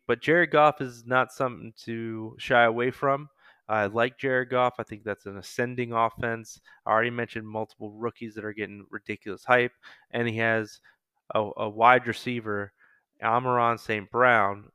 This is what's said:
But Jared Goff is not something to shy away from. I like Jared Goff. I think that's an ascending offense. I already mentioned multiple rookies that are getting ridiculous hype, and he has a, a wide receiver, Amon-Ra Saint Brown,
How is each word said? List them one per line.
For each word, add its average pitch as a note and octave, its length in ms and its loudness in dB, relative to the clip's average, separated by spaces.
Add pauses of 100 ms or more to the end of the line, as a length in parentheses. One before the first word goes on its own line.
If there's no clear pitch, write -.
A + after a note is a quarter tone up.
But A#2+ 140 -2
Jared D#3+ 300 2
Goff D3+ 320 4
is A#2+ 240 -12
not B2+ 260 0
something A#2+ 400 -6 (120)
to A2+ 540 -8
shy A#2+ 260 4
away A#2 260 2
from. C#3 400 -2 (380)
I G#2+ 180 0
like A#2 320 -2
Jared B2+ 320 0
Goff. B2 280 2
I A2+ 40 -6
think G#2+ 220 -12
that's G#2 220 -8
an G2 120 -12
ascending A#2+ 540 -6
offense. A2+ 680 -4 (240)
I G#2+ 60 -4
already A2+ 200 2
mentioned A2+ 380 -8
multiple G#2+ 440 -10
rookies A2 420 -10
that G#2 100 -12
are G#2+ 80 -8
getting G2+ 380 -10
ridiculous G#2+ 520 -10
hype, B2 300 4 (380)
and A#2+ 180 -2
he A2 80 -4
has A2+ 440 -2 (540)
a, G#2+ 220 0
a A2 120 -6
wide A#2+ 380 6
receiver, A2 640 -6 (480)
Amon-Ra A#2 560 2
Saint G#2+ 360 -6
Brown, G#2+ 640 4